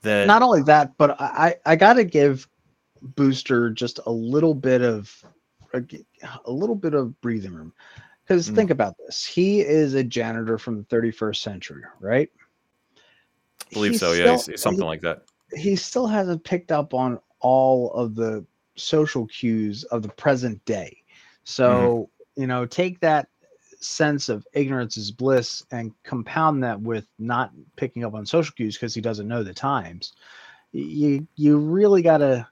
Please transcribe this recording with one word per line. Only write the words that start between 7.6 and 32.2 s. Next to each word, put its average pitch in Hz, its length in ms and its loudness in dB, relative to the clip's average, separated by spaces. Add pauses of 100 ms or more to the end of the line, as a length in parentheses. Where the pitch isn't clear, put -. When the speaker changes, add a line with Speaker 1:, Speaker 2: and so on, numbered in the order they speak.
Speaker 2:
'Cause 180 200 2
Speaker 1:
Mm. 214 80 -4
Speaker 2:
think 208 160 2
about 104 260 0
this. - 260 -12
He 196 380 2
is 147 320 2
a 135 100 2
janitor 113 540 -4
from 110 200 -8
the 104 80 -10
thirty-first 113 580 -2
century, 90 400 -12 (160)
right? 120 320 0 (1400)
Speaker 1:
Believe 107 200 0
Speaker 2:
He 113 60 0
Speaker 1:
so, 87 160 2
yeah, 87 100 2
Speaker 2:
still, 82 100 6
Speaker 1:
it's, - 140 -2
it's - 160 -10
something 98 160 0
Speaker 2:
he, 87 80 -2
Speaker 1:
like 80 140 -6
that. 82 240 -6 (300)
Speaker 2:
he 190 200 -2
still 247 320 -4
hasn't 190 360 -2
picked 175 280 -4
up 147 240 -2
on 127 240 -2 (200)
all 131 540 2
of 117 220 -4
the 110 280 -4 (320)
social 151 520 -2
cues 110 580 -4
of 117 160 -6
the 107 80 -10
present 123 560 -2
day. 95 380 -8 (400)
So, 123 680 2 (260)
Speaker 1:
Mm-hmm. 139 60 -6
Speaker 2:
you 131 60 -4
know, 123 180 -2
take 180 360 -4
that 156 260 2 (520)
sense 147 500 -2
of 107 240 -4
ignorance 135 440 -2
is 104 140 -8
bliss 127 580 0
and 113 220 -8 (120)
compound 143 600 -2
that 110 180 -4
with 110 240 -4 (140)
not 120 320 -4 (240)
picking 123 280 -8
up 110 120 -8
on 104 100 -10
social 160 280 -2
cues 110 220 -6
'cause 117 200 -8
he 113 60 -8
doesn't 107 260 -6
know 117 160 -4
the 95 100 -10
times. 98 600 -6 (600)
Y-, 139 80 -8
you, 147 540 -2
you 147 240 4
really 190 420 4
gotta 143 500 4